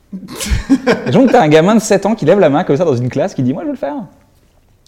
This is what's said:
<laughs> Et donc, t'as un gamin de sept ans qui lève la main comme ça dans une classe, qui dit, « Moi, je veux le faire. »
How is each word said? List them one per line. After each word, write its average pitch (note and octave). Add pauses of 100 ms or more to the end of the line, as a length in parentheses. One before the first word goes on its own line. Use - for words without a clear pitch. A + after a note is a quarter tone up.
(140)
<laughs> F#3+ (880)
Et -
donc, A3
t'as B3
un D#3
gamin D#3+
de G#3+
sept G3
ans A3
qui -
lève F#3+
la E3
main D3+
comme C#3+
ça F3
dans C#3
une A#2+
classe, D#3+
qui C3+
dit, « B2
Moi, A3+
je D4+
veux D4
le -
faire. » C#4+ (920)